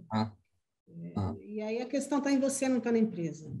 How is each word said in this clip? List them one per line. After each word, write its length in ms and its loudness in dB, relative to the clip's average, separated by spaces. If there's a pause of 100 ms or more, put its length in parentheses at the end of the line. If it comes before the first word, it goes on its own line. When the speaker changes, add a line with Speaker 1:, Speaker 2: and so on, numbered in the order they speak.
(120)
Speaker 1:
Ah. 200 0 (560)
Speaker 2:
É, 280 -12
Speaker 1:
Ah. 260 -2
Speaker 2:
e 200 -8
aí 200 -2
a 40 -4
questão 360 0
tá 100 2
em 80 6
você, 300 2
não 100 4
tá 120 0
na 80 6
empresa. 600 0